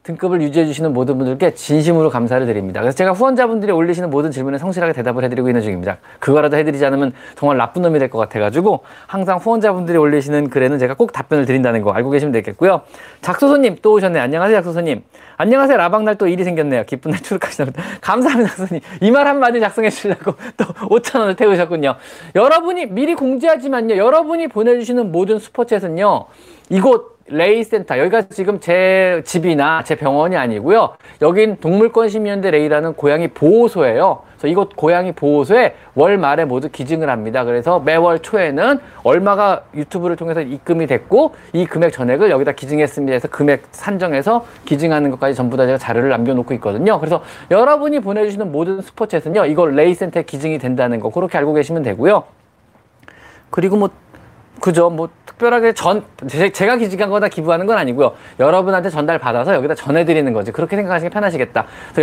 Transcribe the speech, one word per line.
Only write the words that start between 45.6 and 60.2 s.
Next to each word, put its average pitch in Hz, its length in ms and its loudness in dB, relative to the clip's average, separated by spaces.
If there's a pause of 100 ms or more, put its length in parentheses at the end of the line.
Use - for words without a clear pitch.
제가 127 140 0
자료를 120 300 -2
남겨놓고 123 460 -2
있거든요. 147 440 0
그래서 156 240 -2 (260)
여러분이 285 520 2
보내주시는 202 500 -4
모든 175 300 -4
슈퍼챗은요, 180 680 -2
이거 160 160 2
레이 156 300 4
센터에 170 280 -4
기증이 156 360 -6
된다는 123 400 -2
거 110 100 -4
그렇게 175 300 -2
알고 143 140 0
계시면 151 280 0
되고요. 135 440 0 (1200)
그리고 190 280 0
뭐, 196 120 0 (720)
그죠, 170 300 2
뭐, 165 180 -6 (260)
특별하게 233 380 2
전-, 208 300 -2 (240)
제-, 156 240 0
제가 208 260 0
기증한 202 320 -2
거나 202 180 0
기부하는 170 380 -2
건 214 120 2
아니고요. 135 360 0 (260)
여러분한테 185 500 2
전달받아서 151 680 -2
여기다 143 200 0
전해드리는 156 580 0